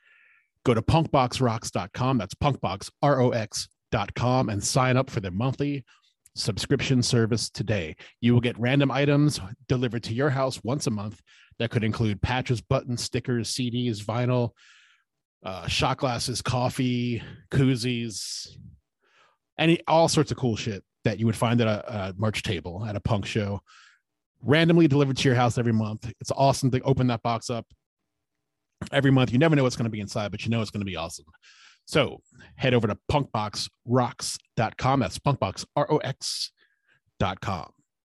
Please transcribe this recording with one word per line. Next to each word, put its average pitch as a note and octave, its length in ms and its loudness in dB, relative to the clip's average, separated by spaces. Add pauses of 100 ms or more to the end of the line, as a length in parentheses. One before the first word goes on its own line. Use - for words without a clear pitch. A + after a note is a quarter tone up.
(640)
go B2+ 80 4
to A2+ 80 2
punkboxrocks B2+ 920 0
dot G2 220 -6
com. C3 220 0
That's F#2 200 -4
punkbox B2 560 -2 (100)
R C#3+ 180 4
O B2 100 4
X A2+ 360 -4 (240)
dot G#2 240 -2
com B2 340 2
and G2+ 140 -4
sign B2+ 340 2
up C3+ 140 0
for - 80 -4
the F#2+ 140 -6
monthly C3 520 -2 (520)
subscription B2 640 0
service A2+ 480 2
today. F#2+ 460 -4 (240)
You A#2+ 140 6
will B2 60 6
get A#2 160 0
random C3 360 2
items C#3+ 480 2 (260)
delivered B2 380 -2
to A2 100 -6
your C#3 160 0
house C3 320 -4
once C3 240 -4
a C3+ 40 -2
month G#2 300 -8 (380)
that A#2 140 -2
could G#2 100 0
include G#2+ 400 0
patches, B2 380 0
buttons, C3 420 -2
stickers, A#2+ 460 -4
C B2 200 -4
Ds, A#2 320 -2
vinyl, A#2+ 500 0 (960)
uh, F2+ 220 -10
shot C3 320 0
glasses, A#2+ 420 -4
coffee, B2 800 -2 (300)
koozies, A#2+ 1040 -2 (1040)
any, E3 300 4
all D#3+ 180 6
sorts D3+ 240 2
of B2 60 -4
cool A#2+ 180 0
shit G2+ 300 -8 (180)
that G#2+ 160 0
you A2+ 80 2
would A2+ 80 2
find A#2+ 260 2
at A#2 60 4
a, G#2 260 -2
a F#2+ 240 -6
merch G#2 280 -2
table F2+ 420 -6
at G#2 80 -6
a G2+ 60 -6
punk G2+ 260 0
show, G2+ 340 -2 (800)
randomly E3 460 6
delivered C#3 300 4
to - 120 2
your B2+ 60 4
house A#2+ 240 2
every A#2+ 140 2
month. A2 360 -2 (120)
It's - 100 -8
awesome C3+ 400 2
to B2 120 0
open B2+ 260 2
that A#2 160 -2
box A#2 260 -2
up A#2 160 -6 (1300)
every C#3 180 4
month. C3 220 6
You C#3 80 4
never D#3+ 160 6
know C#3 80 4
what's B2 100 2
gonna A#2 160 -2
be G#2+ 80 -8
inside, G#2 320 -6
but G2+ 140 -8
you A2+ 80 -2
know A#2 100 2
it's G#2+ 80 -6
gonna G2+ 140 -6
be G2 100 -8
awesome. E2 320 -8 (600)
So A2 340 -2 (340)
head C3 180 0
over A#2 140 4
to G2+ 100 -2 (140)
punkboxrocks - 1300 -2 (180)
dot A2 200 -2
com. C3+ 240 2
That's - 180 -2
punkboxrocks - 1300 -2 (680)
dot F#2+ 220 -2
com. F#2 280 -6 (500)